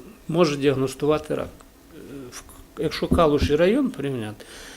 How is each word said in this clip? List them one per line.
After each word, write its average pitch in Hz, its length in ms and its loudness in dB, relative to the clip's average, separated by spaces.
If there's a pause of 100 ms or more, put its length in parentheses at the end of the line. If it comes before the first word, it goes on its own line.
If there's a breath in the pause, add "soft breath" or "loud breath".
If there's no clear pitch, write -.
(280)
може 160 280 2
діагностувати 139 800 0
рак. 127 140 -6 (460)
Е, 156 40 -20 (340)
в, - 100 -16 (360)
якщо 165 300 -4
Калуш 147 420 4
і 147 60 2
район 214 340 4
порівняти, 123 540 -6 (320 loud breath)